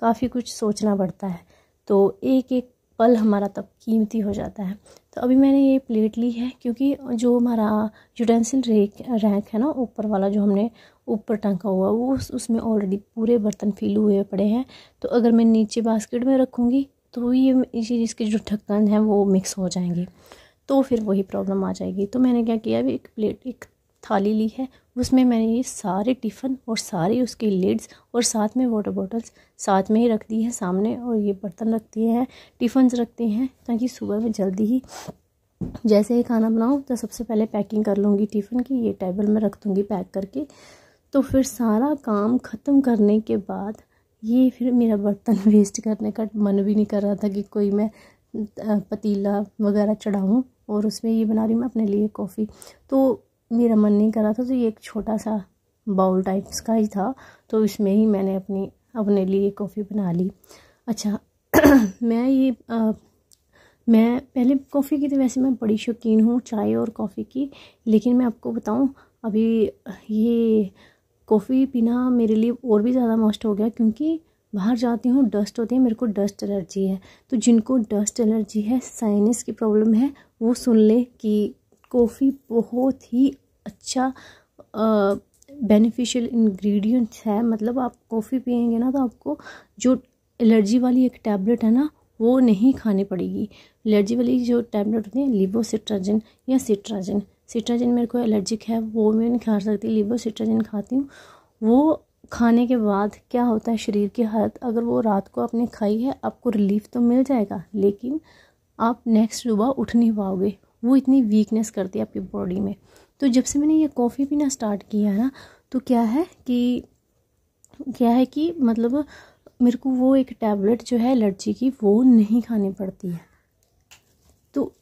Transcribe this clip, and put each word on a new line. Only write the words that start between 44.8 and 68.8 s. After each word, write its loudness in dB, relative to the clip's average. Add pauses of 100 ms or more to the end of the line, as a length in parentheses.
बर्तन 0
<laughs> 2
वेस्ट 6
करने -4
का -6 (100)
मन 2
भी 0
नहीं 2
कर -2
रहा -2
था -4
कि -4
कोई -2
मैं, 0
अ, -8 (120)
पतीला -2 (220)
वगैरह 0
चढ़ाऊँ 0 (260)
और -2
उसमें -4
ये 0
बना 0
रही 0
हूँ 0
मैं -4
अपने -2
लिए 0
कॉफ़ी, -8 (420)
तो 0 (260)
मेरा 2
मन 4
नहीं 2
कर -2
रहा 0
था। -4
तो -4
ये 0
एक -6
छोटा -8
सा -6 (460)
बाउल 2
टाइप्स -6
का -4
ही 2
था, -4 (360)
तो 2
इसमें 0
ही 4
मैंने 0
अपनी, -6 (260)
अपने 0
लिए 0
कॉफ़ी -8
बना -4
ली। -2 (580)
अच्छा, -4 (360)
<clears throat> 6
मैं 0
ये, 2 (140)
अ, 0 (960)
मैं 4
पहले 0 (160)
कॉफ़ी -2
की -2
तो 0
वैसे 0
मैं 2
बड़ी -2
शौकीन 0
हूँ 4
चाय -2
और -2
कॉफ़ी -8
की, -6 (380)
लेकिन 2
मैं 2
आपको -6
बताऊँ -2 (300)